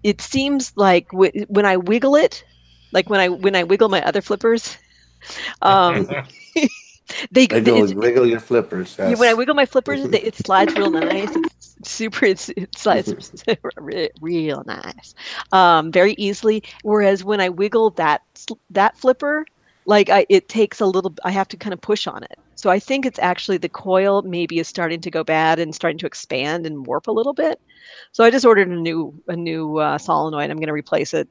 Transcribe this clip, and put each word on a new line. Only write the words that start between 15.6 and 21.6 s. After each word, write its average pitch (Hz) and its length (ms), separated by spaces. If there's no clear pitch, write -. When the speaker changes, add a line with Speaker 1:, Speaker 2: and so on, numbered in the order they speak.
Speaker 1:
very 185 220
easily. 214 480
Whereas 202 400
when 208 160
I 185 100
wiggle 208 400
that 156 320
sl-, - 200
that 196 260
flipper, 294 480
like, 202 220
I, 196 180
it 190 200
takes 220 320
a 208 60
little, 185 280
I 180 60
have 196 180
to 190 80
kinda 185 200